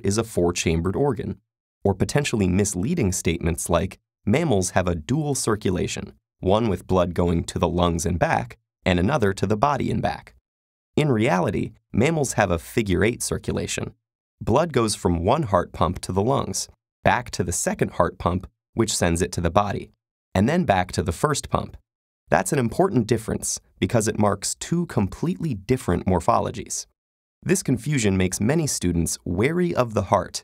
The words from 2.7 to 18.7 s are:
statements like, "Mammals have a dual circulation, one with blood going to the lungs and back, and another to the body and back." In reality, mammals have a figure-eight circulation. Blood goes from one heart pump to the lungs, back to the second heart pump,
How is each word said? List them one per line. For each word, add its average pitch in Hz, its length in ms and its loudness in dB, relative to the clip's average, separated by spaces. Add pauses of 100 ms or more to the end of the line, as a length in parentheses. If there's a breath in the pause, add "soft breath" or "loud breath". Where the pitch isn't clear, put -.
statements - 580 -2
like, 85 300 -2 (260)
"Mammals 110 460 2
have 92 160 0
a 87 80 2
dual 139 400 -2
circulation, - 800 -2 (260)
one 104 300 2
with - 180 -4
blood 87 260 2
going 87 320 0
to - 140 -6
the 87 100 2
lungs 85 360 2
and 85 120 0
back, 123 400 -2 (280)
and 92 120 4
another 156 360 2
to - 120 -4
the - 120 0
body 147 340 0
and - 100 -2
back." - 340 -6 (600)
In 147 160 4
reality, 123 600 2 (200)
mammals 143 420 2
have 101 180 2
a 82 80 2
figure-eight 101 640 0
circulation. - 720 -4 (440)
Blood 139 320 2
goes 113 220 2
from 85 300 0
one 139 200 2
heart 95 300 0
pump 87 280 0
to - 100 -8
the 95 100 0
lungs, 113 460 -2 (360)
back 110 280 2
to - 120 -4
the 87 80 -4
second - 420 -2
heart - 260 0
pump, 87 260 -2 (300)